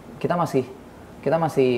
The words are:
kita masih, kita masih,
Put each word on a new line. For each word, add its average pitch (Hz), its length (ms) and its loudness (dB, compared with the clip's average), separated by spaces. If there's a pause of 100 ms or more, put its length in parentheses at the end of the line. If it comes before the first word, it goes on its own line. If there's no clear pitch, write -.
(180)
kita 151 160 0
masih, 147 300 2 (560)
kita 143 180 0
masih, 143 400 4